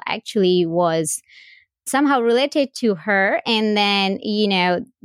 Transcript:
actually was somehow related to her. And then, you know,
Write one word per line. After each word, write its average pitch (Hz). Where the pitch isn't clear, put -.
actually 180
was 165
somehow 277
related 247
to 214
her. 202
And 214
then, 202
you 214
know, 180